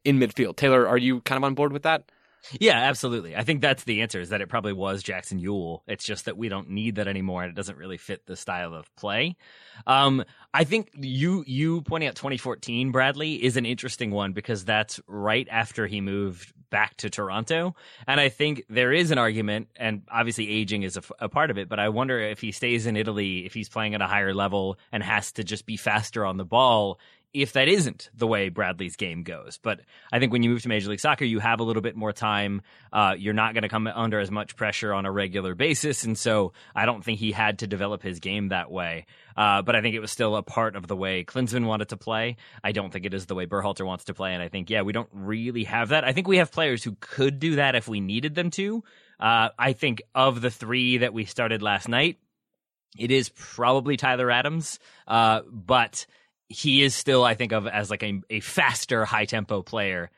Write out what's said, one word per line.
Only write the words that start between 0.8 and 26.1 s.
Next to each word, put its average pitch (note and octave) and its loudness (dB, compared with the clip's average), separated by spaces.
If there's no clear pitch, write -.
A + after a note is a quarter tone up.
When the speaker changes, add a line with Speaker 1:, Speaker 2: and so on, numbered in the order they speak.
Speaker 1:
are A#2+ 4
you B2 2
kind C3 0
of C3 0
on C3+ 0
board C#3+ 0
with C#3+ -6
that? D#3+ 0
Speaker 2:
Yeah, G3+ 6
absolutely. A#2+ 0
I A2 -2
think C#3+ 0
that's C3+ 2
the A2 0
answer, G#2+ -4
is F2 -8
that G2+ -2
it F#2+ -6
probably G#2+ -2
was G2 -4
Jackson F#2 -6
Ewell. F2 -4
It's G#2 -8
just G#2 -8
that F#2+ -8
we A2+ -6
don't F#2+ -6
need G#2+ -4
that G#2 -2
anymore, F#2+ -2
and F2+ -8
it E2+ -14
doesn't G2 -8
really F2+ -12
fit - -12
the F2+ -12
style F2 -6
of D#2 -16
play. A#2 -4
Um, C3+ 6
I D#3+ 4
think G#3 0
you, C#3 0
you D#3 0
pointing D#3+ -4
out A2+ -6
twenty C3+ -4
fourteen B2+ -4
Bradley C#3+ 0
is B2 0
an B2 0
interesting A#2+ -6
one, G2+ -2
because G#2 -6
that's G#2+ 0
right G#2+ 0
after A2+ -2
he G2+ -6
moved G2 -4
back G#2 0
to G#2 -6
Toronto. A2+ -2
And C#3 2
I C#3+ 6
think D3 -2
there B2 4
is E3 4
an C3+ 4
argument, A2 0
and A2 -4
obviously A#2 0
aging G#2+ -2
is F#2+ -4
a, F#2+ -8
f-, - -14
a A2 -4
part D3 0
of G2 -6
it, F#2 -6
but G#2+ -4
I G#2 2
wonder B2 0
if G#2+ -4
he A2 -6
stays A#2 0
in A2 0
Italy, G2+ -2
if - -14
he's A2 -8
playing G#2+ -4
at G2+ -2
a F#2 2
higher G2 2
level G2 0
and G#2+ -2
has G#2 0
to A2 -6
just G#2 -8
be A2 -8
faster G#2+ -2